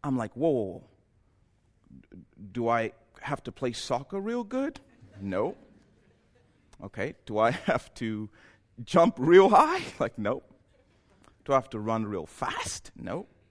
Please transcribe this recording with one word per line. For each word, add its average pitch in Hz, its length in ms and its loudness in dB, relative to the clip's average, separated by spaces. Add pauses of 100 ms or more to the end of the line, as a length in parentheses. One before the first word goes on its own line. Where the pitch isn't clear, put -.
I'm 135 160 -2
like, 110 160 -4
"Whoa, 151 180 0
whoa, 120 120 0
whoa. 87 200 -10 (1700)
Do 117 160 -2
I 113 240 0 (260)
have 143 240 -8
to 117 80 -12
play 123 220 -6
soccer 139 440 -6
real 226 280 -6
good?" 269 340 -6 (400)
No. 98 380 -4 (1200)
Okay, 104 340 -8 (100)
do 107 120 -4
I 113 140 4
have - 440 -4
to 107 340 -6 (540)
jump - 360 4
real 190 300 10
high? 311 400 4
<laughs> - 100 -18
Like, - 180 -4
no. 104 240 -2 (1000)
Do 143 80 -4
I 135 40 4
have 131 160 0
to 110 80 -8
run 113 260 -2
real 95 200 -6
fast? - 680 -8
No. 160 320 -10 (240)